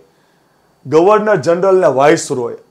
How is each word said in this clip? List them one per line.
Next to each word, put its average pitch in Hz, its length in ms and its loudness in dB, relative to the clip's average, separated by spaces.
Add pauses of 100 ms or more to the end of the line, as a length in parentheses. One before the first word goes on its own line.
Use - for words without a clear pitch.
(880)
ગવર્નર 202 480 2
જનરલ 175 460 0
ને 175 60 2
વાઇસરોય, 135 680 -2 (140)